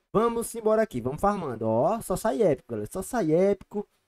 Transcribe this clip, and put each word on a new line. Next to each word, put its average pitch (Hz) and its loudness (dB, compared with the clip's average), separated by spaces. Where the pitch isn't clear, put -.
vamos 233 0
embora 220 2
aqui. 135 -4
Vamos 131 -6
farmando. 156 -2
Ó, 135 2
só - -4
sai 233 0
épico, 151 0
galera. 104 -6
Só 185 -8
sai 190 -2
épico. 196 0